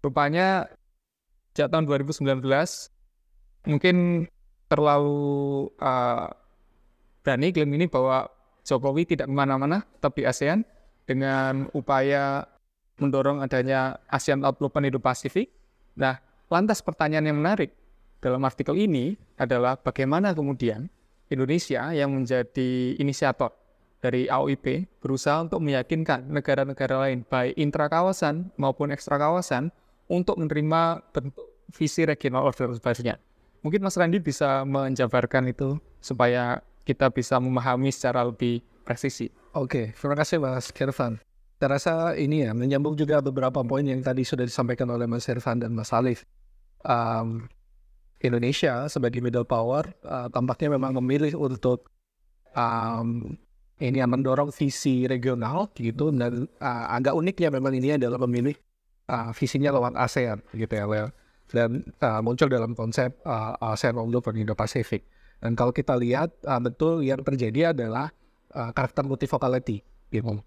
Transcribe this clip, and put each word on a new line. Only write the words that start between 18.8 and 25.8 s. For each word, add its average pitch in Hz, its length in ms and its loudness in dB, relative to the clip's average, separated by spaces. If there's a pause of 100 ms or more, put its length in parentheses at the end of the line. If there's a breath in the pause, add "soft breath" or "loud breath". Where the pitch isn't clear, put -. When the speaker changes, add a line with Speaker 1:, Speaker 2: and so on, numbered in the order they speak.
Speaker 1:
adalah 127 400 2
bagaimana 156 560 0
kemudian 135 560 -2 (400)
Indonesia 135 600 0
yang 143 200 0
menjadi 127 880 0
inisiator 135 520 0 (560)
dari 127 240 0
A 131 80 2
O 139 80 0
I 139 80 2
P 135 320 -4 (160)
berusaha 143 400 0
untuk 160 160 -2
meyakinkan 143 720 0